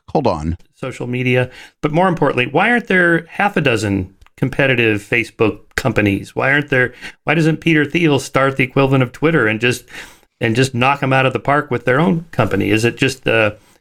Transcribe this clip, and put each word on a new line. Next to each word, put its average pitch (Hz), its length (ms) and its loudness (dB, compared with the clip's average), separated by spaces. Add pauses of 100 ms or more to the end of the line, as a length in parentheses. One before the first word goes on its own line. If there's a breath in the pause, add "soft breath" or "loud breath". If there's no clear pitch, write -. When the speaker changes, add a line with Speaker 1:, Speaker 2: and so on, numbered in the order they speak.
Speaker 1:
Hold 143 180 0
on. 80 300 -2 (160)
Speaker 2:
Social 127 340 -10
media. 127 420 0 (320 loud breath)
But 151 120 -2
more 190 160 2
importantly, 135 380 0
why 185 240 0
aren't 240 160 -2
there 170 400 2
half 202 300 -2
a 175 40 2
dozen 101 520 0 (240)
competitive 123 640 0
Facebook - 760 -4
companies? 104 600 -2
Why 127 180 0
aren't 143 160 -2
there, 127 240 0 (320 loud breath)
why 143 100 0
doesn't 160 220 2
Peter 156 280 2
Thiel 147 340 0
start 135 380 -2
the 131 60 2
equivalent 135 400 2
of 120 80 -4
Twitter 151 360 0
and 107 120 -2
just, 123 260 -2 (540 loud breath)
and 113 160 0
just 131 180 0
knock 131 300 0
'em 131 100 0
out 131 120 4
of 120 80 0
the 117 60 -4
park 143 300 -2
with 120 160 -4
their 131 140 2
own 170 320 0
company? 98 380 0
Is 110 160 2
it 117 120 0
just, 131 300 -4
uh, 110 240 2 (300 soft breath)